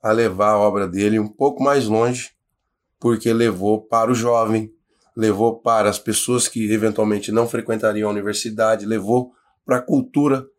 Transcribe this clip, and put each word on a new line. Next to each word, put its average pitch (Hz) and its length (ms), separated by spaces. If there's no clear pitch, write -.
a 110 80
levar 107 420
a 104 60
obra 101 300
dele 104 300
um 107 100
pouco - 340
mais 139 220
longe, 117 460
porque 117 320
levou 107 520
para 113 280
o 127 40
jovem, 113 580
levou 110 460
para 110 300
as 101 80
pessoas 117 500
que 110 240
eventualmente 107 580
não 113 160
frequentariam 110 600
a 104 40
universidade, 104 760
levou 113 460
para 127 100
a 123 60
cultura 135 640